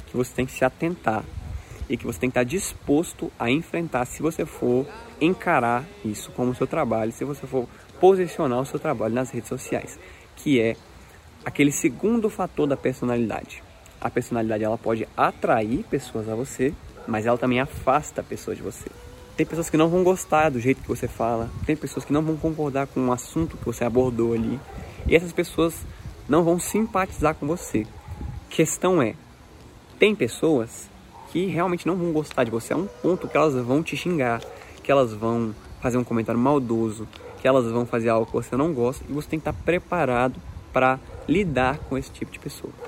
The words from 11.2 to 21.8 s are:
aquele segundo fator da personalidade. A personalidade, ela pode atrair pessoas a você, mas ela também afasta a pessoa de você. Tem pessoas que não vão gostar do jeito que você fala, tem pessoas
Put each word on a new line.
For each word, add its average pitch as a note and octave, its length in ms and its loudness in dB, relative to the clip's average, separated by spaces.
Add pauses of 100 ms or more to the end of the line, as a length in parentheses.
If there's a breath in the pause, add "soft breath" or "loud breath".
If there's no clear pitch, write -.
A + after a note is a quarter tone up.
aquele C#3+ 280 2
segundo G3+ 580 2
fator E3 380 0
da C3+ 100 2
personalidade. A#2+ 880 -2 (360)
A A#2+ 100 -4
personalidade, A2 540 0
ela A2 140 2
pode A2+ 300 -2 (100)
atrair C#3 720 2
pessoas A2 400 -4
a A2 60 -2
você, C3 380 -2 (340)
mas A2 180 -2
ela A#2+ 120 4
também B2+ 220 2
afasta C#3 600 0
a - 20 -16
pessoa G2 320 -8
de - 60 -10
você. - 240 -8 (500)
Tem D#3+ 100 2
pessoas E3 240 -2
que D#3+ 80 2
não D#3+ 120 6
vão F3+ 140 4
gostar E3 460 4
do B2+ 100 0
jeito C3 220 2
que - 60 -10
você A#2+ 200 -2
fala, A2+ 420 0 (160)
tem D#3 100 2
pessoas C#3 300 -6